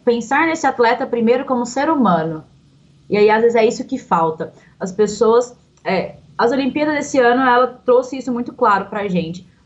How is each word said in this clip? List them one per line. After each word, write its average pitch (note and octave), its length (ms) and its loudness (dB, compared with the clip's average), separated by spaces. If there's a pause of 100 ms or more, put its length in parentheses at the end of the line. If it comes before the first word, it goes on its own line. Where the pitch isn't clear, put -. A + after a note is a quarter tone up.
pensar B3 420 0
nesse D#4+ 200 -2
atleta B3 400 0
primeiro A#3+ 400 0
como A#3+ 180 -2
ser C#4 240 -2
humano. E3+ 560 0 (640)
E G3 80 -2
aí, G#3 140 4
às A3 100 2
vezes, A#3 160 2
é A3 100 4
isso B3 180 -4
que B3+ 140 -8
falta. E3 540 -4 (260)
As F#3 140 -8
pessoas, A3 640 0 (260)
é, - 340 -4 (200)
as A#3+ 160 2
Olimpíadas C#4+ 420 -2
desse C#4+ 240 -4
ano, A#3+ 220 4
ela B3 260 2
trouxe B3+ 520 0
isso B3+ 120 -6
muito A#3+ 220 -6
claro G3 320 0
pra G3+ 240 -6
gente. E3+ 400 -6 (180)